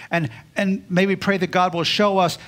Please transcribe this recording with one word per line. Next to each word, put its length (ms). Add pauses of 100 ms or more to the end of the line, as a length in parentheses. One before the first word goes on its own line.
(100)
and, 200 (260)
and 340
may 160
we 80
pray 220
that 140
God 240
will 100
show 340
us 300